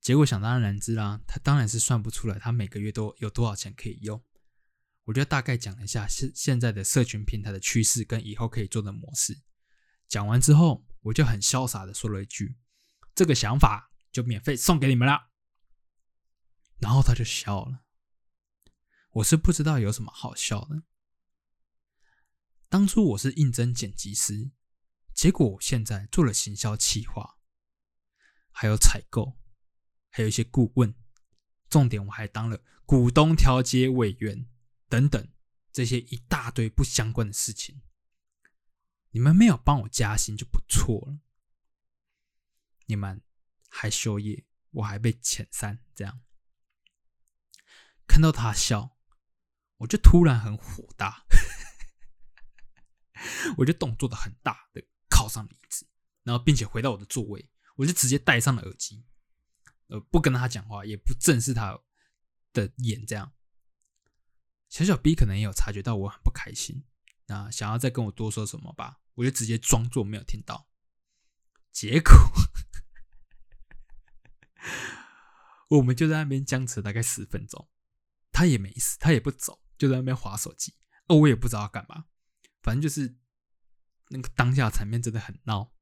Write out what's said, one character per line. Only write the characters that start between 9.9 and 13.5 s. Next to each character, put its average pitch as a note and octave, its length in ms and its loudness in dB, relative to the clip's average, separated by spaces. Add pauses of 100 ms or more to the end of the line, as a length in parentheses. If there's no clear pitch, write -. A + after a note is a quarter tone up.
讲 G2+ 180 -4
完 A#2 140 2
之 D3+ 140 6
后， D#3 320 4 (160)
我 A2 100 -6
就 D#3 120 4
很 A#2 160 0
潇 B2+ 280 -2
洒 F#2+ 160 -10
的 F#2 80 -16
说 - 160 -8
了 G2 140 -6
一 G2 40 -12
句 - 300 -10 (580)
：“这 F#3 120 2
个 D3+ 80 2
想 A#2+ 240 -2